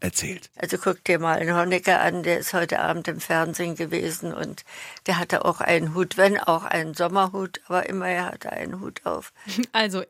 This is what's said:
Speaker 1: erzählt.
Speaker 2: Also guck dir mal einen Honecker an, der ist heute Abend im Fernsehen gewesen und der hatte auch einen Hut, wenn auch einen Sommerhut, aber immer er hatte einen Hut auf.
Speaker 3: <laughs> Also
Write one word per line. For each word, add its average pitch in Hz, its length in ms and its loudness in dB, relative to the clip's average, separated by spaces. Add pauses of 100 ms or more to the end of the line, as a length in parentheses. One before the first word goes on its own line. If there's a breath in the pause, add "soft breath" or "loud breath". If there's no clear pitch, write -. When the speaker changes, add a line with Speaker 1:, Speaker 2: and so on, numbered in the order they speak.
Speaker 1:
erzählt. - 560 -4
Speaker 2:
Also 180 200 -4
guck 180 280 -2
dir 175 140 4
mal 165 200 2
einen 170 180 2
Honecker 180 460 4
an, 175 220 2
der 170 160 2
ist - 120 -4
heute 170 280 0
Abend 165 280 -2
im 165 100 -4
Fernsehen 165 560 0
gewesen 165 600 -4
und - 320 -8 (400 loud breath)
der 180 120 2
hatte 175 280 0
auch 175 160 2
einen 165 320 2
Hut, 180 240 0
wenn 196 200 6
auch 165 260 2
einen 160 280 -2
Sommerhut, 185 760 0
aber 180 200 0
immer 185 200 -4
er 180 180 0
hatte - 260 -10
einen - 280 -6
Hut - 260 -10
auf. - 260 -4 (140)
Speaker 3:
<laughs> 208 260 -4
Also 202 380 2